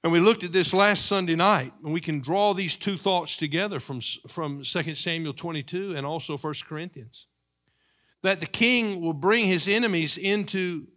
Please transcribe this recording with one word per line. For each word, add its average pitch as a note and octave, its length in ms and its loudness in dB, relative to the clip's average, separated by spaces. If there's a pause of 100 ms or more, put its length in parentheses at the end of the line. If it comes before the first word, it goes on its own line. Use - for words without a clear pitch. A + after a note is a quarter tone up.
And E3 100 2
we E3+ 80 6
looked G#3+ 220 4
at E3+ 100 -8
this F3+ 200 4
last G3+ 320 4
Sunday F#3 300 0
night, E3+ 380 2 (100)
and D3+ 80 -6
we E3 80 -2
can D3+ 220 -2
draw G3 320 2
these F3+ 240 -4
two G3 200 -4
thoughts F3+ 380 0
together E3 460 -4
from, C3 180 -8
from C#3+ 640 -8
Second D#3 320 -4
Samuel D#3+ 380 -4
twenty-two E3+ 640 -6
and C#3 80 -6
also D3+ 320 -6
First D3+ 280 -8
Corinthians. D3+ 640 -14 (960)
That F#3+ 180 2
the D#3 80 -6
king A3+ 540 2
will E3 120 0
bring G3+ 320 4
his F#3 220 2
enemies G3 500 2
into F#3 800 -2